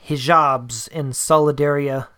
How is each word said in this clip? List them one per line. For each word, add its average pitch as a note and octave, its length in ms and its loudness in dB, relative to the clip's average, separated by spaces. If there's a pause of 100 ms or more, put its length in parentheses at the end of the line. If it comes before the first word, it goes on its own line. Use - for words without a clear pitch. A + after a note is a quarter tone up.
hijabs C3+ 840 0
in D3 220 -6
solidaria-, C#3+ 960 0 (100)